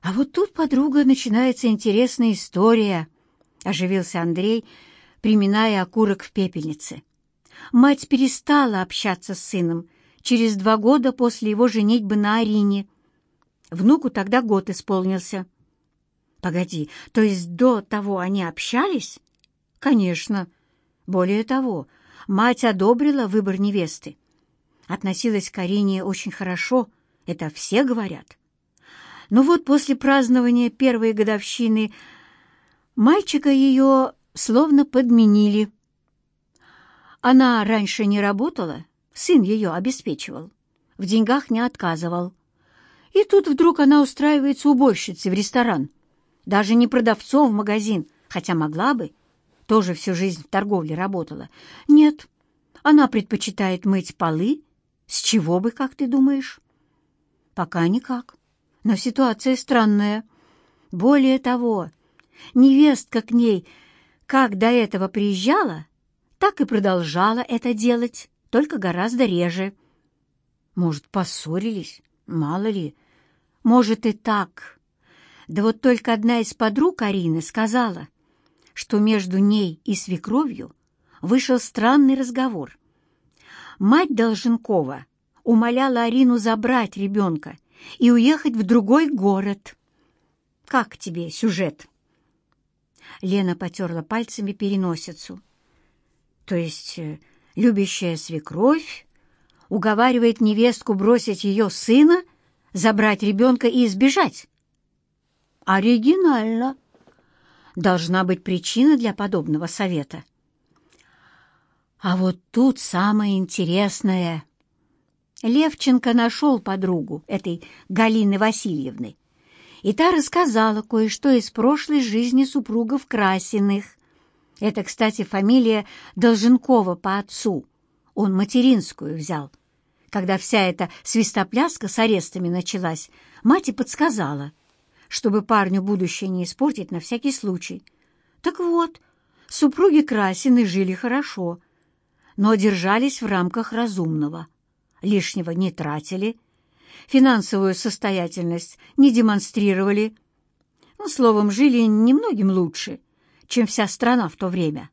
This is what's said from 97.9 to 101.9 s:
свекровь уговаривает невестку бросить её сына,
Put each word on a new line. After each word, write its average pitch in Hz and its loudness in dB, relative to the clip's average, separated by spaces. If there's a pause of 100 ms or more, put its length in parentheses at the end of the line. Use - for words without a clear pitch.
свекровь 175 -4 (640)
уговаривает 226 0
невестку 220 0
бросить 208 0
её 202 0
сына, 302 4 (500)